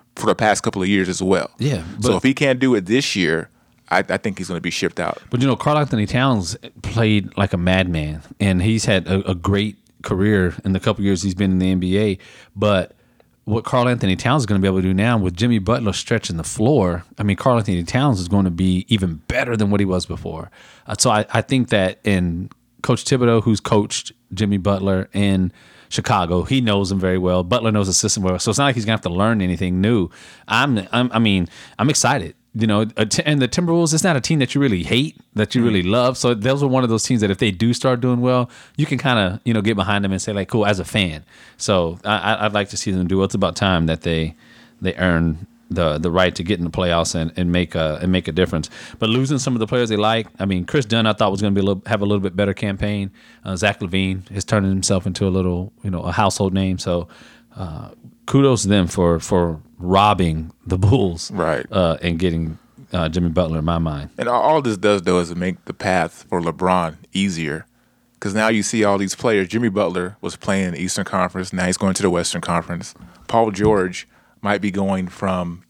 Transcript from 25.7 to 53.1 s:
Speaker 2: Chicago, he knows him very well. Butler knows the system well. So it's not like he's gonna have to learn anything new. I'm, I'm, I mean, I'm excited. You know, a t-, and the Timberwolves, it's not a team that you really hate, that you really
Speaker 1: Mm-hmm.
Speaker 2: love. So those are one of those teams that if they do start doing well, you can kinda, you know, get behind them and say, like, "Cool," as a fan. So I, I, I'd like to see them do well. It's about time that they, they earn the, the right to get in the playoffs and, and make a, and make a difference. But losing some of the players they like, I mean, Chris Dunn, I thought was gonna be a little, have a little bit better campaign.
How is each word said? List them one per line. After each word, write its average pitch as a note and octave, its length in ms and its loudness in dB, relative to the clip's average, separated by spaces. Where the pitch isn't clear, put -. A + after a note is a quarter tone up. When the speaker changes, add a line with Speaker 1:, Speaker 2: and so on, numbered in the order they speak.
Speaker 2:
Chicago, F2+ 540 0
he C3+ 180 0
knows G2+ 280 2
him G2 80 0
very F#2 200 0
well. F2+ 260 2
Butler A2+ 260 0
knows G#2 160 2
the F#2 60 -2
system G#2 300 0
well. F#2 160 0
So - 120 -4
it's - 80 0
not C#3+ 60 2
like C3 120 2
he's G#2+ 100 -4
gonna A2 80 0
have - 80 -4
to F2+ 80 -4
learn G2+ 320 0
anything F2+ 400 0
new. G#2 260 2
I'm, A#2+ 300 2
I'm, B2 220 0
I A2 60 0
mean, G2 280 2
I'm B2+ 120 2
excited. B2 440 0
You A2 120 0
know, G#2+ 180 2
a A2 80 2
t-, G#2+ 220 -2
and D3 160 2
the B2 60 2
Timberwolves, E3+ 440 0
it's D#3+ 120 0
not F3 100 2
a C3 60 0
team D#3+ 180 0
that B2+ 160 0
you C#3+ 60 2
really G2+ 240 2
hate, B2 320 0
that G#2+ 220 0
you A#2 80 4
really G#2 180 2
Speaker 1:
Mm-hmm. F2+ 80 0
Speaker 2:
love. B2 260 2
So B2 180 2
those C3 280 0
are C#3+ 60 2
one B2+ 160 2
of A#2+ 40 0
those A2+ 140 0
teams B2 180 2
that G#2 120 2
if F#2 60 -2
they A2+ 120 2
do A2+ 240 2
start B2+ 260 0
doing B2 200 0
well, B2+ 280 2
you D3 100 0
can C3+ 100 -4
kinda, A2 480 0
you A#2+ 80 0
know, A2 80 2
get G#2+ 140 0
behind G2+ 300 0
them F#2+ 80 -2
and F#2+ 100 -4
say, A2 100 -6
like, G2 180 -4
"Cool," A2 140 2
as G2+ 140 2
a F2 60 -4
fan. E2+ 400 -2
So F2+ 480 0
I, G#2 120 0
I, G2+ 300 0
I'd G#2 60 0
like G#2 160 0
to - 80 -12
see G2+ 160 -4
them F2+ 160 0
do F#2+ 80 0
well. F#2+ 80 4
It's F#2+ 100 -2
about F#2+ 220 0
time F2+ 300 2
that D#2+ 160 -2
they, D#2+ 340 -2
they F#2 140 -2
earn E2 540 0
the, D#2 300 0
the E2 140 -2
right F2+ 240 4
to E2+ 80 -8
get F#2+ 160 -2
in F2 40 -4
the E2 60 -4
playoffs E2+ 460 0
and, E2 200 -4
and F2 140 0
make F2 240 0
a, D#2 260 -2
and F2+ 120 0
make F#2 160 0
a D#2+ 40 -4
difference. E2+ 380 0
But A2+ 100 0
losing C3 280 0
some B2+ 180 -2
of - 20 -2
the A2 80 -2
players A#2+ 220 0
they A2 80 0
like, A2 320 0
I F#2+ 60 -4
mean, F#2 200 0
Chris C#3 200 0
Dunn, A2 240 0
I G#2+ 40 2
thought G2+ 200 2
was G2 100 -4
gonna G2+ 140 2
be G2+ 40 2
a F#2+ 40 2
little, G2 220 0
have G#2+ 160 0
a - 20 -2
little G2+ 180 2
bit F#2 140 -4
better G2 180 0
campaign. G2+ 560 -4